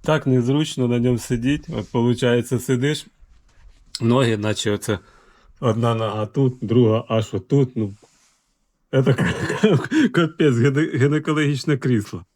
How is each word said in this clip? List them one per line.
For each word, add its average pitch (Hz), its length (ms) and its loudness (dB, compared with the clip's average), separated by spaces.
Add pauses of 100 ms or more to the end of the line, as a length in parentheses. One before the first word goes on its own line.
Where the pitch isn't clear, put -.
так 151 260 0
незручно 131 600 0
на 120 120 0
ньому 120 180 0
сидіть. 127 520 -4
От, 110 220 -8
получається, 120 680 0
сидиш, 135 480 -2 (920)
ноги, 117 360 4
наче 107 340 -2
оце 101 280 -4 (600)
одна 117 360 0
нога 107 300 -4
тут, 127 360 -2
друга 113 480 2
аж 110 240 -2
отут. 127 420 0
Ну, 104 200 -6 (960)
це 135 120 2
<laughs> 156 1080 0
капець, 160 420 2
гіне-, 139 420 0
гінекологічне 147 800 0
крісло. 107 480 -2 (100)